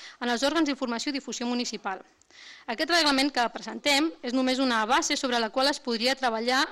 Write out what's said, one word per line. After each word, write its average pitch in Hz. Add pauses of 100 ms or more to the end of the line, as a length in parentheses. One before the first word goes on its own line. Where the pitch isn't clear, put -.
(200)
en 240
els 240
òrgans 311
d'informació 254
i -
difusió 247
municipal. 233 (680)
Aquest 277
reglament 294
que 240
presentem 277 (120)
és 247
només 254
una 240
base 294
sobre 240
la 226
qual 269
es 285
podria 240
treballar 247 (120)